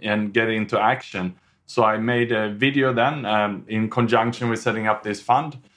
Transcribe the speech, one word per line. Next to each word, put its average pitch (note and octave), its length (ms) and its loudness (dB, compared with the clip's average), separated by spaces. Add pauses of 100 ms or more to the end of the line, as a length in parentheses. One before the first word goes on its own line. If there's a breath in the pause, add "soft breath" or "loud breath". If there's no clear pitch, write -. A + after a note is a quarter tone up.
and G#2+ 320 -2
get A2+ 140 2
into A2 320 0
action. G#2+ 560 -2 (300 soft breath)
So - 180 0
I G#2+ 140 4
made A#2+ 340 0
a G#2+ 220 0
video C3+ 400 2
then, C3+ 320 0
um, G#2 420 0
in A2 220 -2
conjunction A#2 600 0
with A2+ 120 -2
setting A2 260 -2
up G#2+ 160 0
this G#2 160 -4
fund, C#3+ 380 0 (200 soft breath)